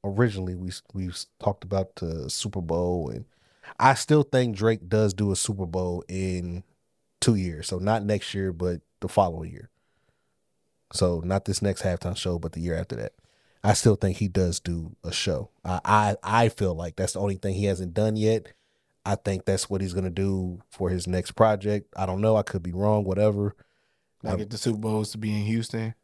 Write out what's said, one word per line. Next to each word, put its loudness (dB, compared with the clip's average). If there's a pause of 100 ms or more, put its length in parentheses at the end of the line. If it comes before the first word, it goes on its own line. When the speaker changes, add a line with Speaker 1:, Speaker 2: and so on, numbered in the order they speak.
Speaker 1:
originally 0
we, -8 (220)
we -4 (280)
talked -2
about -4
the -6
Super -6
Bowl, -2
and -10 (540)
I 8
still 4
think 2
Drake 0
does 4
do 0
a 0
Super -2
Bowl -2
in -4 (580)
two 4
years. -2
So -4
not 0
next -2
year, -2
but -4 (200)
the -6
following 2
year. -18 (1200)
So 0
not 0
this -2
next -2
halftime -2
show, -4
but -6
the -8
year -2
after -6
that. -8 (520)
I 6
still 6
think 0
he 0
does 0
do -6
a -6
show. -2 (140)
I, -2
I, 4
I 4
feel -2
like -8
that's -2
the -4
only 0
thing -2
he -2
hasn't -2
done 2
yet. 2 (520)
I 0
think -4
that's 0
what 0
he's -4
gonna -2
do -2
for -4
his -2
next -2
project. 2
I 0
don't -2
know. 6
I 4
could -4
be -6
wrong, 2
whatever. 2 (680)
Speaker 2:
Like, -2
Speaker 1:
Um, -2
Speaker 2:
if -6
the -8
Super 0
Bowl 0
is -4
to -12
be -2
in 0
Houston? -2